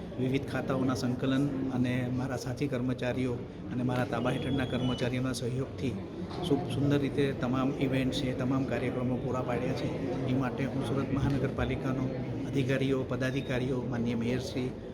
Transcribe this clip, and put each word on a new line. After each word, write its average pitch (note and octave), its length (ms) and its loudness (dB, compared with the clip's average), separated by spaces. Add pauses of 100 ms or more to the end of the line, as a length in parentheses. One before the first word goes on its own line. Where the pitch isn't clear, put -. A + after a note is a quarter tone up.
(200)
વિવિધ C3 320 2
ખાતાઓના C3 480 2
સંકલન C3 440 2 (320)
અને B2 160 2 (200)
મારા B2+ 320 -2
સાથી C3+ 260 -2
કર્મચારીઓ B2+ 640 0 (380)
અને B2 180 0
મારા B2 220 2
તાબા A#2+ 240 2
હેઠળના C3 340 0
કર્મચારીઓના B2+ 680 0
સહયોગથી B2+ 500 -2 (400)
ખૂબ C3+ 340 2 (100)
સુંદર C#3+ 260 4
રીતે C#3 260 2 (160)
તમામ C3 260 2 (160)
ઇવેન્ટ C3 340 2
છે, B2+ 220 0
તમામ C3+ 300 2
કાર્યક્રમો B2 540 0
પૂરા B2+ 240 0
પાડ્યા B2 320 0
છે. B2 80 -2 (420)
એ B2+ 100 2
માટે B2+ 240 0
હું C3+ 240 0
સુરત C3+ 280 0
મહાનગરપાલિકાનો C3 880 0 (420)
અધિકારીઓ, C3+ 500 2 (120)
પદાધિકારીઓ, B2+ 680 0 (120)
માનનીય A#2 320 0
મેયરશ્રી, B2+ 480 -2 (240)